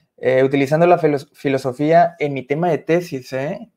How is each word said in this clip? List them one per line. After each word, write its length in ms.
Eh, 260
utilizando 440
la 100
filos-, 360
filosofía 840
en 140
mi 100
tema 260
de 80
tesis, 560
¿eh? 440